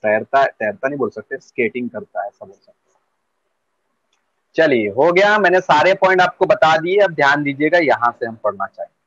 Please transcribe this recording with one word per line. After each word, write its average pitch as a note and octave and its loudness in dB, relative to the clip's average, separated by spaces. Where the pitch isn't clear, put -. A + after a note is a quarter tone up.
तैरता A2 0
है, C3+ 2
तैरता G#2+ -6
नहीं C#3+ -6
बोल A2+ -2
सकते, A#2 -14
skating A#2+ -6
करता G#2 -12
है, G2+ -8
ऐसा - -18
बोल G2 -20
सकते - -20
हैं। - -20
चलिए, C3 0
हो C3+ 2
गया, G3+ 2
मैंने F#3 2
सारे E3+ 2
point F#3 2
आपको F3+ 0
बता D#3+ 2
दिए, F3+ -2
अब F#3+ 2
ध्यान C#3+ 0
दीजिएगा, D3 -2
यहां A#2+ 0
से A#2+ -8
हम A2+ -10
पढ़ना G2 -4
चाहेंगे। - -16